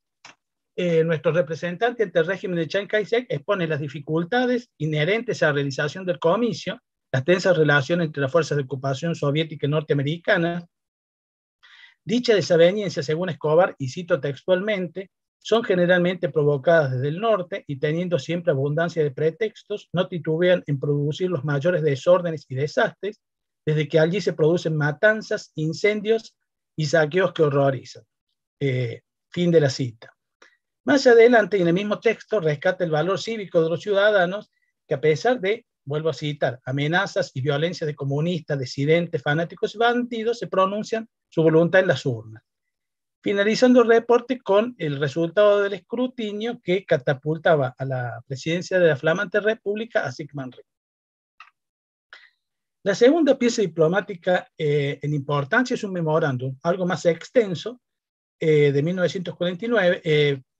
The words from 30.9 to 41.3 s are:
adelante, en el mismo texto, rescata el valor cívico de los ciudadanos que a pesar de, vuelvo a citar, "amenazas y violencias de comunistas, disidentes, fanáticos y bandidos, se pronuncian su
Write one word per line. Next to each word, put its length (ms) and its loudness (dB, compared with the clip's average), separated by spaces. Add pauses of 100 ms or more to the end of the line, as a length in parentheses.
adelante, 520 8
en 80 2
el 60 4
mismo 260 -2
texto, 400 -2
rescata 440 -2
el 80 -2
valor 280 0
cívico 440 -2
de 80 0
los 100 -4
ciudadanos 720 0 (360)
que 60 -2
a 80 -4
pesar 380 2
de, 260 -4 (180)
vuelvo 260 -4
a 40 -4
citar, 500 -4
"amenazas 680 -2
y 80 -6
violencias 460 -2
de 80 -6
comunistas, 640 -4
disidentes, 640 -2
fanáticos 500 -4
y 60 -14
bandidos, 580 -2
se 80 -8
pronuncian 640 -2 (180)
su 140 -2